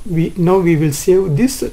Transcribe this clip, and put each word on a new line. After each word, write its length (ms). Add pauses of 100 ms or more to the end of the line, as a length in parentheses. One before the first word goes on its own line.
we, 300
now 220
we 160
will 160
save 440
this 380